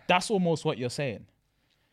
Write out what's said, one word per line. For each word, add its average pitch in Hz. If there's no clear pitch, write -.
That's 180
almost 175
what 143
you're 120
saying. 117